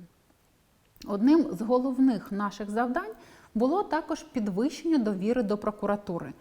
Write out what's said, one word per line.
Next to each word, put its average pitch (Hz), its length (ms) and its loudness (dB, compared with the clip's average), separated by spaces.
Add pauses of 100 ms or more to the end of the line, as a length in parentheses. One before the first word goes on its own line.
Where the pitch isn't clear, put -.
(1080)
Одним 247 440 4
з 175 100 -6
головних 254 720 2
наших 202 380 -4
завдань 254 420 -2 (420)
було 269 300 2
також 311 400 -4
підвищення 247 760 -2
довіри 214 460 0
до 202 140 0
прокуратури. 202 840 -4